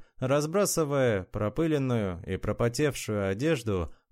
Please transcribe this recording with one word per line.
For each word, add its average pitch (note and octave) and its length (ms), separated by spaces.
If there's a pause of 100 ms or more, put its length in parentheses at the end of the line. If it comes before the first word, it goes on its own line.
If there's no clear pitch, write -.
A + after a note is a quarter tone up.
(180)
разбрасывая C#3+ 1080
пропыленную A2+ 1000
и F#2 100
пропотевшую A2 960
одежду A2+ 640 (180)